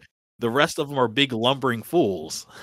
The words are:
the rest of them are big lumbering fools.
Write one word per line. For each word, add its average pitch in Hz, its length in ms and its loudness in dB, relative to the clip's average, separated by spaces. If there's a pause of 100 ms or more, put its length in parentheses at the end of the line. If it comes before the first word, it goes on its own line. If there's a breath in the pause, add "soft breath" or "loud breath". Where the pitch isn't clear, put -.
(400)
the 117 100 0
rest 147 280 2
of 143 120 -4
them 143 80 -4
are 123 100 4
big 127 240 0
lumbering 120 500 0
fools. 95 640 -2 (160 loud breath)